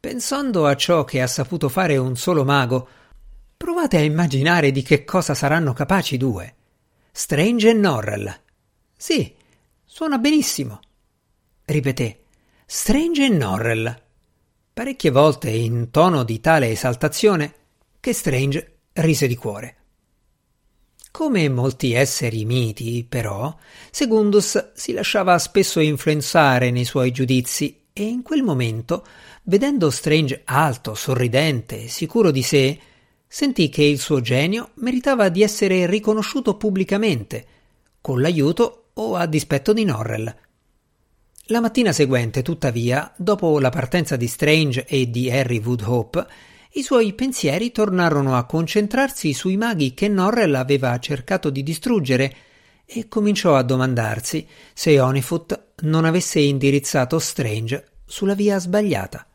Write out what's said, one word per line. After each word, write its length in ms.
"Pensando 640
a 80
ciò 300
che 180
ha 60
saputo 400
fare 280
un 200
solo 280
mago, 440
provate 400
a 60
immaginare 680
di 120
che 240
cosa 260
saranno 400
capaci 440
i 20
due. 360
Strange 600
e 20
Norrell." 680
"Sì, 400
suona 360
benissimo", 600
ripeté. 600
"Strange 580
e 60
Norrell." 720
Parecchie 360
volte 380
in 420
tono 320
di 160
tale 300
esaltazione 880
che 140
Strange 600
rise 340
di 100
cuore. 400
Come 380
molti 460
esseri 500
miti, 640
però, 480
Segundus 840
si 180
lasciava 460
spesso 420
influenzare 880
nei 140
suoi 260
giudizi 720
e 80
in 180
quel 220
momento, 640
vedendo 440
Strange 560
alto, 500
sorridente, 960
sicuro 420
di 120
sé, 360
sentì 440
che 120
il 160
suo 220
genio 540
meritava 560
di 120
essere 440
riconosciuto 680
pubblicamente, 920
con 200
l'aiuto 760
o 220
a 100
dispetto 460
di 120
Norrell. 500
La 140
mattina 320
seguente, 500
tuttavia, 760
dopo 420
la 120
partenza 460
di 100
Strange 600
e 240
di 200
Harry 280
Woodhope, 680
i 60
suoi 320
pensieri 580
tornarono 640
a 80
concentrarsi 880
sui 240
maghi 380
che 140
Norrell 460
aveva 440
cercato 500
di 140
distruggere 760
e 240
cominciò 480
a 60
domandarsi 840
se 260
Honifoot 720
non 220
avesse 340
indirizzato 800
Strange 720
sulla 300
via 240
sbagliata. 760